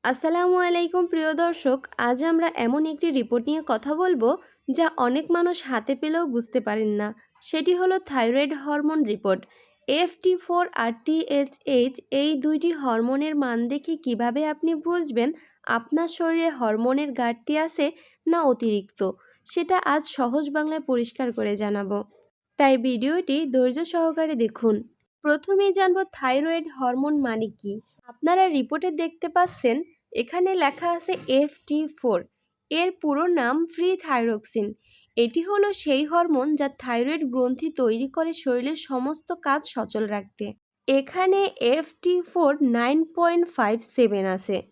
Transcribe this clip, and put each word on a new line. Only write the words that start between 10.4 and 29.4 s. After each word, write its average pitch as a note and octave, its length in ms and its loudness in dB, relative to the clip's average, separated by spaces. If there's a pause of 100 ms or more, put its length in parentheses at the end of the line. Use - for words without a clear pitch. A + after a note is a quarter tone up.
আর A#3 160 0 (120)
টি D#4+ 140 0 (140)
এইচ C#4 220 0 (160)
এইচ B3+ 260 2 (160)
এই C#4+ 200 2 (100)
দুইটি D4+ 320 0
হরমোনের C4+ 600 0
মান B3+ 320 0
দেখে C#4+ 300 -4
কিভাবে A#3+ 480 -2
আপনি D4+ 260 -2 (120)
বুঝবেন D4+ 460 0 (380)
আপনার D4 420 -2
শরীরে E4 420 0
হরমোনের B3+ 600 0
ঘাটতি A#3+ 440 -4
আছে D#4+ 280 -2 (420)
না E4 160 2
অতিরিক্ত, A3+ 580 0 (460)
সেটা F4 380 0
আজ D4+ 240 0
সহজ C#4 400 -2
বাংলায় D4+ 340 -2
পরিষ্কার B3 480 -2
করে G#3+ 240 -2
জানাবো। G3+ 420 -2 (640)
তাই C4+ 180 6
ভিডিওটি C4 600 0 (140)
ধৈর্য B3+ 340 2
সহকারে D#4+ 500 0
দেখুন। A3+ 400 2 (480)
প্রথমেই F#4+ 500 2
জানবো F#4+ 280 2 (120)
থাইরয়েড D4+ 580 0
হরমোন C4+ 500 0
মানে A3 340 -2
কি। G3+ 180 -8 (340)
আপনারা E4+ 400 2
রিপোর্টে D4+ 460 -2
দেখতে E4 360 -6
পাচ্ছেন F4 460 0 (380)